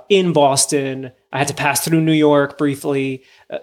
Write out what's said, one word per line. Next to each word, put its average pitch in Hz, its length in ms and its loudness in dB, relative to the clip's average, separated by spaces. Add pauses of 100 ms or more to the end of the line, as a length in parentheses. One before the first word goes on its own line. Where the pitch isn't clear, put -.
in 185 240 2
Boston, 135 800 0 (200)
I 135 60 -4
had 139 100 -2
to - 60 -4
pass 139 300 -2
through 160 160 0
New 160 120 2
York 147 460 2
briefly, 139 640 -4 (260)
uh, - 140 -10